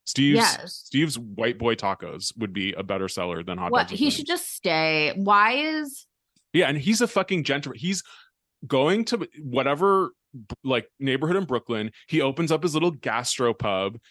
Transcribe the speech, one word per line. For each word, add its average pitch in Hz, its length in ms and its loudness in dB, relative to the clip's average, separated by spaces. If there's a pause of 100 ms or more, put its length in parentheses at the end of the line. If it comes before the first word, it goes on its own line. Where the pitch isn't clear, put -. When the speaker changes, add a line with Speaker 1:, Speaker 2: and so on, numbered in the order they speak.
Speaker 1:
Steve's, 143 340 4
Speaker 2:
Yes. 185 480 0
Speaker 1:
Steve's 139 320 0
white 113 400 -4
boy 117 160 2
tacos 92 640 -4
would 107 140 -4
be 95 200 -2
a 98 100 -6
better 95 260 -4
seller 87 340 -4
than 90 160 -8
hot 90 140 -4
Speaker 2:
What? 240 100 2
Speaker 1:
dogs - 100 -6
and 196 60 -6
Speaker 2:
He 262 80 0
Speaker 1:
clams. 277 80 0
Speaker 2:
should 294 120 -8
just 349 280 -6
stay. 160 640 0
Why 202 360 4
is 302 540 -4 (460)
Speaker 1:
Yeah, 160 160 4
and 147 100 0
he's 208 220 2
a 240 80 2
fucking 185 360 0
gentr-, 139 320 -4
he's 175 260 -4 (640)
going 156 400 4
to 226 220 -4 (140)
whatever, 147 720 2 (220)
b-, 117 200 -14 (100)
like, 127 240 0 (100)
neighborhood 139 380 0
in 196 80 0
Brooklyn. 113 460 -2 (180)
He 156 140 2
opens 139 280 0
up 156 120 2
his 170 120 0
little 165 180 2
gastropub. 113 1040 0 (140)